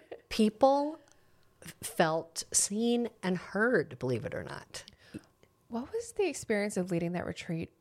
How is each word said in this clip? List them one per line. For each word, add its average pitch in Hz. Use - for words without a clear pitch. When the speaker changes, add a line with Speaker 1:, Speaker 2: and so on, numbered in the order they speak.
Speaker 1:
people 277
f-, -
felt -
seen 233
and 185
heard, 202
believe 127
it -
or -
not. -
Speaker 2:
What 233
was 466
the 403
experience 214
of 185
leading 170
that 175
retreat -